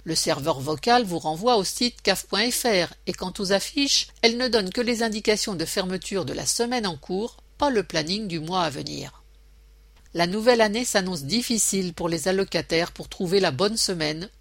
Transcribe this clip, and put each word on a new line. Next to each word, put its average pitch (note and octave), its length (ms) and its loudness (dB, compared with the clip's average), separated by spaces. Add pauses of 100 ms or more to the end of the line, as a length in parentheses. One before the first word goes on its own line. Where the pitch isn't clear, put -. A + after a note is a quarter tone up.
Le D#3+ 120 -4
serveur D3 440 0
vocal D#3 440 2
vous F3 160 -4
renvoie F#3+ 380 0
au F#3+ 60 2
site - 380 -4
caf F#3+ 240 0
point G#3+ 240 0
F - 140 -2
R F#3 300 2 (120)
et F#3 80 -4
quant F#3 240 -8
aux G3 140 -2
affiches, C#4 560 0 (140)
elles A#3 160 4
ne B3+ 100 0
donnent G#3 240 0
que B3 100 0
les A#3 220 0
indications G#3+ 500 0
de D#3+ 120 -2
fermeture F#3 600 -2
de C#3 80 -6
la D3 140 -6
semaine A#3 400 0
en E3 100 -4
cours, G3 400 -6 (220)
pas D4 100 2
le G#3+ 140 2
planning F3 440 -2
du E3 120 -4
mois E3+ 240 -2
à D#3 80 0
venir. C#3+ 520 -10 (920)
La E3+ 100 2
nouvelle A3 360 4
année A3 240 2
s'annonce F#3 400 0
difficile F#3+ 680 0
pour E3+ 160 -2
les E3 180 -2
allocataires E3+ 680 0
pour - 160 -14
trouver F#3+ 300 0
la F3+ 120 4
bonne G3+ 260 0
semaine D#3+ 520 -2 (120)